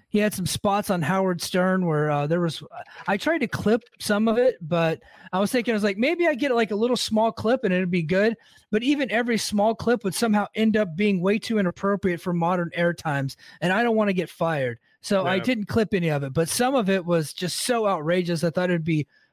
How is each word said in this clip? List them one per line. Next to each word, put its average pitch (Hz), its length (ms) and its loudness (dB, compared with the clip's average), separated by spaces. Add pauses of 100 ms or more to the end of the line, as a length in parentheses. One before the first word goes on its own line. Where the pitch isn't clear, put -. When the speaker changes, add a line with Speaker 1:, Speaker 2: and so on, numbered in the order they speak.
Speaker 1:
he 208 120 0
had 208 140 0
some 180 140 -4
spots 202 420 0
on 180 120 0
Howard 185 400 0
Stern 185 440 0
where, 151 240 0
uh, 147 180 0
there 165 120 2
was, 165 240 -2 (440)
I 196 100 0
tried 320 220 -2
to 254 80 0
clip 214 360 0 (160)
some 214 300 0
of 220 80 0
it, 247 240 2
but 165 400 0 (320)
I 180 60 0
was 202 120 0
thinking, 240 220 0
I - 20 0
was 202 80 0
like, 202 140 0
"Maybe 339 300 2
I 311 60 4
get, 254 220 0
like, 226 160 0
a 208 40 -2
little 233 220 0
small 220 340 0
clip 240 340 0
and 185 80 2
it'd 180 180 0
be 180 100 2
good." 196 340 2 (360)
But 214 100 0
even 269 300 0
every 233 260 0
small 208 380 0
clip 233 300 0
would 185 100 -2
somehow 208 400 2
end 220 220 2
up 185 180 0
being 196 260 2
way 202 180 2
too 220 200 -2
inappropriate 190 640 -2
for 175 120 -2
modern 170 400 0
air 175 200 0
times, 139 420 -4 (260)
and 175 120 0
I 220 100 2
don't 226 140 2
wanna 202 160 2
get 175 180 -2
fired. 143 480 -2 (220)
So 190 240 0
I 185 100 0
Speaker 2:
Yeah. 190 80 -2
Speaker 1:
didn't 226 240 -2
clip 220 260 0
any 170 160 0
of 143 140 0
it, 135 100 -6
but 165 160 0
some 247 240 0
of 220 160 2
it 190 160 0
was 165 280 0
just 175 260 -6
so 233 260 0
outrageous, 170 600 0
I 165 40 0
thought 180 220 0
it'd 165 140 0
be 156 200 0 (280)